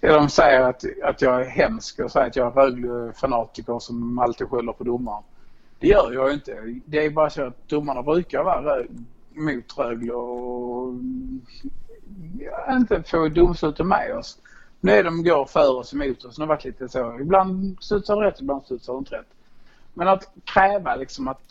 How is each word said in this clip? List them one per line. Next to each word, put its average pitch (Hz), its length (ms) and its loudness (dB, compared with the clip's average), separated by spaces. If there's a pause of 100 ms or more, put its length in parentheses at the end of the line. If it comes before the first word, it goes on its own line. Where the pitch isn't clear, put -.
eh, - 120 2
de 147 160 6
säger 131 320 6
att, 127 240 0 (200)
att 143 180 0
jag 127 180 4
är 131 40 -2
hemsk - 540 -2
och - 120 -4
säger - 160 2
att - 100 -6
jag 127 100 0
är 123 140 2
Rögle-fanatiker 120 1160 -2
som 120 400 -6
alltid 120 300 -2
skyller 117 240 -4
på - 120 -10
domaren. 120 380 -4 (560)
Det - 80 0
gör 170 260 6
jag 131 200 0
inte. 120 520 -10
Det 151 200 -2
är 156 60 0
bara 151 200 2
så 143 160 -6
att - 220 -14
domarna 143 340 -4
brukar 151 400 0
vara 175 200 0
Rö-, 135 240 -2 (460)
mot 147 460 -6
Rögle 117 340 -4
och, 123 840 -6 (1500)
ja, - 360 -4
inte 214 260 2
få 160 260 2
domsluten 170 600 2
med - 280 2
oss. - 220 -12 (420)
Nu 190 120 6
är 208 120 8
de 165 200 -2
går 156 200 4
för 139 340 4
oss, 123 160 -12
emot 139 300 -4
oss. 120 120 -18
Det 143 60 -6
har 156 40 -4
varit 156 180 0
lite 127 240 -10
så. 120 320 -4
Ibland 190 600 0
studsar 208 400 0
det 214 60 2
rätt, - 140 -2
ibland 139 220 -4
studsar 123 300 -10
det 131 60 -6
inte 139 160 -10
rätt. - 120 -10 (680)
Men 175 140 0
att 190 240 2 (120)
kräva 196 520 2
liksom 131 320 -8
att 135 120 -10 (100)